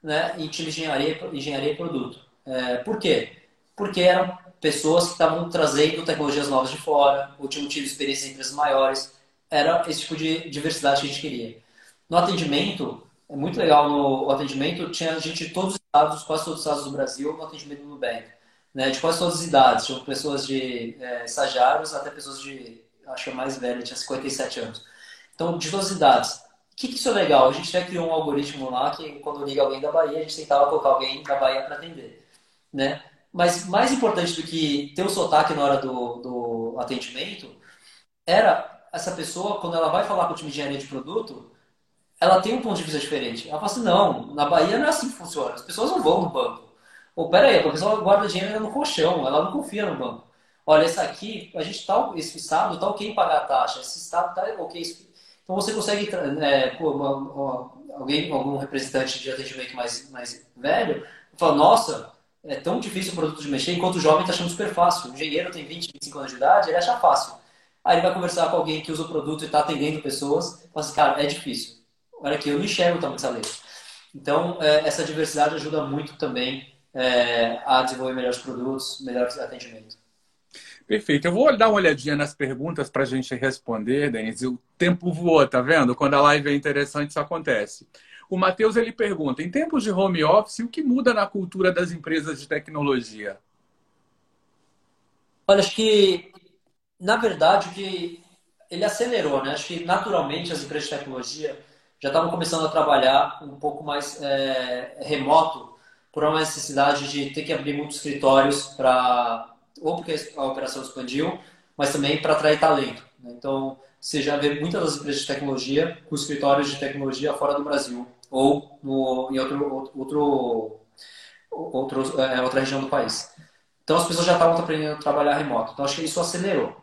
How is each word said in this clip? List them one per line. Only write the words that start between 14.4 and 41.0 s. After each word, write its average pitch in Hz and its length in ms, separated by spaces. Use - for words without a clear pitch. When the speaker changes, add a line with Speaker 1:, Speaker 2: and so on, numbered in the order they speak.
Speaker 1:
tinha 160 300
gente 165 260
de - 80
todos 190 200
os - 60
estados, 151 440
quase 160 200
todos 160 160
os - 60
estados 143 180
do 135 60
Brasil, 139 460
no 160 80
atendimento 143 380
do 143 60
Nubank. 120 360
Né, 135 160
de 131 100
quase 165 180
todas 170 180
as 165 100
idades, - 400
tinham 131 180
pessoas 139 420
de, 123 540
é, 123 240
estagiários 135 680
até 135 160
pessoas 135 300
de, 120 420
acho 131 180
que 135 60
a 127 40
mais 131 220
velha 123 260
tinha - 140
cinquenta 135 300
e 131 40
sete 131 300
anos. - 240
Então, 170 220
de 165 140
todas 190 160
as 190 100
idades. 135 540
O - 80
que 254 80
que - 60
isso - 160
é - 20
legal? 151 340
A 131 60
gente 175 240
até 180 100
criou 175 220
um 165 40
algoritmo 143 580
lá 131 200
que, 147 280
quando 143 260
liga 139 160
alguém 135 220
da 151 100
Bahia, 156 260
a 156 40
gente - 140
tentava 143 300
colocar 143 220
alguém 135 340
da 139 140
Bahia 135 260
pra 135 120
atender, 147 520
né? 135 300
Mas 175 360
mais 220 260
importante 180 480
do 147 60
que 143 500
ter 185 80
o 196 60
sotaque 156 420
na 143 100
hora 139 140
do, 127 460
do 117 580
atendimento 127 760
era 196 540
essa 175 180
pessoa, 175 500
quando 165 160
ela 160 140
vai 180 140
falar 180 220
com - 60
o - 40
time 151 140
de 143 80
engenharia 139 220
de - 60
produto, 143 640